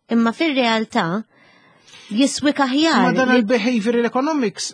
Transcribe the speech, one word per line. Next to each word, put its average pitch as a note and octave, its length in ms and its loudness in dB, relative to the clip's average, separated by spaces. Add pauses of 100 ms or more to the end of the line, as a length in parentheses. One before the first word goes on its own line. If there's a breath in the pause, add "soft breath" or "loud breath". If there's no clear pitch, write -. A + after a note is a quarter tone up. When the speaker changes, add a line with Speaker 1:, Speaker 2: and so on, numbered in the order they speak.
Speaker 1:
imma A#3 260 0
fir-realtà A#3 760 -2 (1000 loud breath)
jiswik C4 540 0
aħjar C4+ 400 2
Speaker 2:
Ma - 100 2
dan B3+ 200 2
Speaker 1:
li B3 80 4
Speaker 2:
il-behavioral A#3 640 0
economics, C4 680 -4